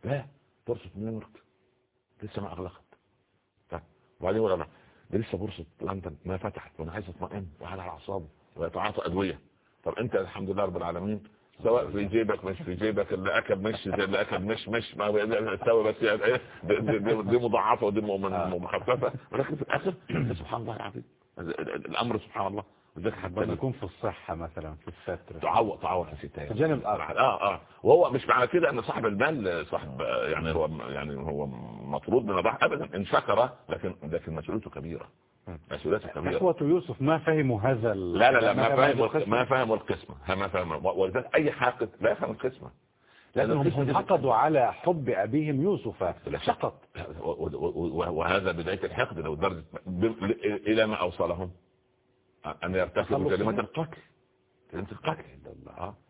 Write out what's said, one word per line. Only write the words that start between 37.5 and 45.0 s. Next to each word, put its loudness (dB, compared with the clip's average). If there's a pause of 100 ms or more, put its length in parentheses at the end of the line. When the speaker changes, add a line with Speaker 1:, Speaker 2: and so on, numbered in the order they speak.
Speaker 2:
هذا 2
ال-، -2
Speaker 1:
لا، 10
لا، 8
لا، 4
Speaker 2:
ما 4
Speaker 1:
ما 4
Speaker 2:
فهموا 8
هذه 6
Speaker 1:
فهموا، 4
Speaker 2:
القسمة. 2
Speaker 1:
ما 4
فهموا 4
القسمة، -4 (100)
ها، 0
ما -2
فهموا. 0
ولذلك 0
أي 4
حاقد 0 (120)
لا 4
يفهم -2
القسمة. -6 (640)
Speaker 2:
لكنهم 4
Speaker 1:
القسمة 2
دي 2
Speaker 2:
انعقدوا 4
على 6
حب 0